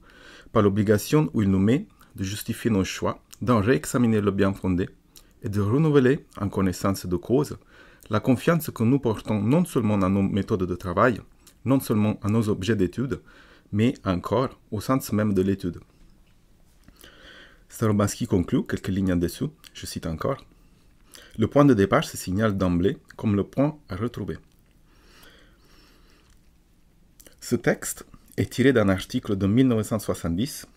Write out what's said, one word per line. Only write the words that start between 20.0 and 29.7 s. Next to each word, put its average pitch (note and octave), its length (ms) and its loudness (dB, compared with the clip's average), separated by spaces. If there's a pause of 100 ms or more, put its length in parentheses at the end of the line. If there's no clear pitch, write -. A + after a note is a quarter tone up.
encore, « G2 360 -4 (960)
Le A2 100 2
point C#3+ 180 6
de C3 80 8
départ G#2 280 4
se - 140 -10
signale G2 400 -2
d'emblée F#2 400 2 (220)
comme G#2 180 0
le F#2+ 80 0
point D3 320 -2 (140)
à F#2 60 -8
retrouver. » F#2+ 420 -8 (3000)
Ce - 140 -2
texte - 500 -4 (320)
est G#2 120 -2
tiré B2+ 220 4
d'un G#2+ 160 4
article G2 480 -2
de G2 100 -2
mille B2+ 220 4
neuf A2 180 0